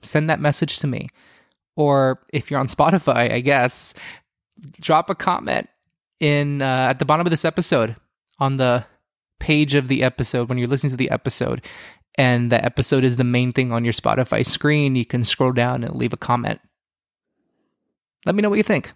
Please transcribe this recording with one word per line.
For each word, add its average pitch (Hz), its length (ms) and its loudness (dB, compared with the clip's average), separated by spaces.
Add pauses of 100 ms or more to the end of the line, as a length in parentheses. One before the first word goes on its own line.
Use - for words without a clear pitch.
Send 156 260 0
that 156 100 0
message 147 400 -2
to 151 80 -4
me. 123 220 -6 (640)
Or 139 460 2 (100)
if 139 180 -4
you're 143 100 0
on 131 80 -2
Spotify, 139 640 2
I 120 100 -2
guess, 127 520 0 (840)
drop 160 300 0
a 190 60 -4
comment - 520 -2 (540)
in, 147 400 0
uh, 131 300 0
at 131 80 -2
the 143 60 0
bottom 156 220 2
of 170 40 2
this 160 120 -2
episode, 131 540 0 (420)
on 135 180 0
the 123 280 2 (540)
page 151 360 2
of 135 120 2
the 135 160 0
episode, 123 460 -2
when 127 80 -2
you're 123 100 -2
listening 135 240 -2
to 127 60 -8
the 131 140 -2
episode, 123 500 -4 (540)
and 120 360 2
the 117 120 4
episode - 400 2
is 123 140 4
the 127 60 2
main 123 300 2
thing 127 180 0
on 117 120 0
your 117 100 0
Spotify - 520 0
screen, 147 500 0
you 120 100 0
can 123 180 -2
scroll 127 300 0
down 123 300 0
and - 120 -8
leave 120 180 -2
a - 40 -10
comment. 113 420 -2 (1700)
Let 175 100 0
me 208 60 0
know 214 80 2
what 202 80 0
you 214 60 2
think. - 320 -2